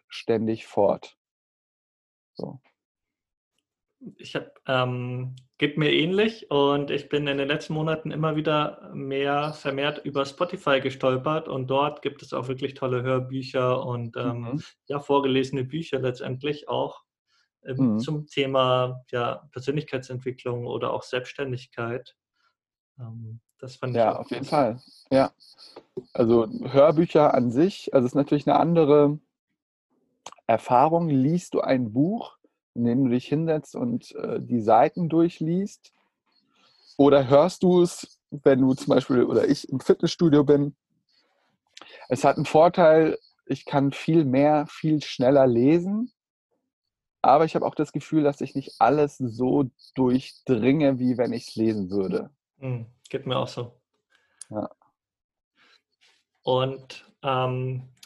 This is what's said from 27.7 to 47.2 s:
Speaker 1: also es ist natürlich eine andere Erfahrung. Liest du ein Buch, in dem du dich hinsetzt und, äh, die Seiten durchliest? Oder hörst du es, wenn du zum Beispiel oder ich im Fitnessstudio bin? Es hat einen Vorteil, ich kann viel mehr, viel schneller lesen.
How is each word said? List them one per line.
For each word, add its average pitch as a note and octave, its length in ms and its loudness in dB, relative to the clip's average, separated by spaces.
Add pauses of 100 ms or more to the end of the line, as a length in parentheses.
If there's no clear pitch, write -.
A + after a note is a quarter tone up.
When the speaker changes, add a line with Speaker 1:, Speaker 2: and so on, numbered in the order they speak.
Speaker 1:
also B2+ 120 4
es B2+ 60 -4
ist - 40 -8
natürlich D3 320 0
eine C#3+ 120 4
andere D3 600 4 (1300)
Erfahrung. D3+ 640 2
Liest D3 440 0
du - 80 0
ein B2 320 -2
Buch, E3 440 -2 (360)
in A#2+ 120 -2
dem B2+ 200 2
du A#2+ 60 2
dich B2 160 -2
hinsetzt D#3 480 -2
und, - 400 -6
äh, - 240 -6
die A#2+ 220 -4
Seiten C3+ 480 2
durchliest? E3+ 840 -2 (1040)
Oder C#3 300 6
hörst D3 360 4
du F3+ 180 6
es, - 380 -4 (120)
wenn C#3 300 4
du C3 120 4
zum C3 200 -2
Beispiel B2+ 300 2
oder A#2+ 240 2
ich - 220 -2
im C3+ 100 -6
Fitnessstudio D#3+ 640 2
bin? C#3+ 320 2 (1300)
Es B2+ 140 -2
hat C#3 140 4
einen D#3 80 -2
Vorteil, D#3 720 6 (280)
ich - 200 -6
kann C#3 260 0
viel D#3+ 340 0
mehr, D3 420 2
viel D#3 360 -2
schneller C3+ 440 4
lesen. F3 640 2 (1120)